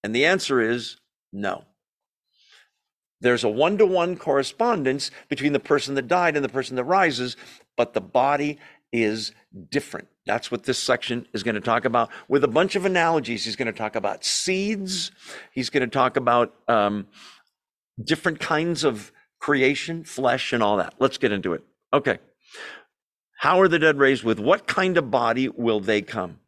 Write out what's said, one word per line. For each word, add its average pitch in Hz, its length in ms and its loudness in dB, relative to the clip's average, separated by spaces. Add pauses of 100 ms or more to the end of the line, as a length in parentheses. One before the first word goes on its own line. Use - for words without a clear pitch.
And 107 140 -6
the 135 100 4
answer 160 360 2
is 113 360 -2 (360)
no. 98 320 -6 (1500)
There's 123 240 2
a 113 60 2
one-to-one 180 680 2
correspondence 143 960 -2 (160)
between 143 260 -2
the 139 60 2
person 139 360 0
that 131 120 -4
died 175 280 2
and 143 100 0
the 127 40 -2
person 127 280 -4
that 123 80 -2
rises, 143 500 0 (420)
but 117 160 0
the 110 80 0
body 143 560 0 (360)
is 110 400 -2 (360)
different. - 380 -6 (180)
That's 107 260 -4
what - 120 -6
this 131 140 -2
section 123 560 -2
is 104 100 -6
gonna 107 180 -2
talk 117 240 0
about 117 240 0 (180)
with 143 160 2
a 143 40 2
bunch 156 280 2
of 190 100 -2
analogies. 165 600 0
He's 113 100 -6
gonna 113 160 -4
talk 107 240 -6
about 101 300 -4
seeds. 190 840 -4 (400)
He's 127 180 -6
gonna 127 180 0
talk 127 300 0
about, 120 360 2 (140)
um, 104 400 2 (960)
different 160 360 -2
kinds 160 440 -2
of 113 280 -2 (280)
creation, 147 640 0
flesh, 131 500 -2
and 120 80 0
all 104 160 4
that. - 220 -4
Let's 135 180 2
get 117 140 2
into 95 220 -2
it. - 100 -8 (300)
Okay. 139 260 0 (1200)
How 185 220 4
are 190 60 6
the 165 120 2
dead 151 180 4
raised? 135 260 4
With 110 160 0
what 160 280 2
kind 185 300 0
of 139 120 -2
body 120 380 2
will 113 320 0
they 104 220 0
come? 92 460 -8